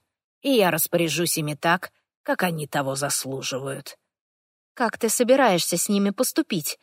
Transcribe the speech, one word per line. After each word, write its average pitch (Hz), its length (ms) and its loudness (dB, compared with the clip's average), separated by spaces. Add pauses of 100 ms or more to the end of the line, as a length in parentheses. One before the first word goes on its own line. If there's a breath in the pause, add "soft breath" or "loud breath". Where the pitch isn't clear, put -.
(420)
и 277 80 -2
я 208 220 4
распоряжусь 165 640 0
ими 151 160 -4
так, 170 380 0 (320)
как 277 200 -2
они 160 240 -4
того 135 280 -2
заслуживают. 135 1040 -6 (760)
«Как 226 240 -2
ты 226 100 0
собираешься 220 720 4
с - 100 -2
ними 202 220 2
поступить?» - 720 -2